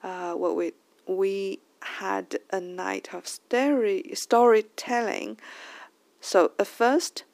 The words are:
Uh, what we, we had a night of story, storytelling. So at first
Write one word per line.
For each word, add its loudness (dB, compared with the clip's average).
Uh, -8
what 0
we, -4
we -2
had -6
a -2
night -8
of -12
story, 0
storytelling. 2
So 4
at 2
first 0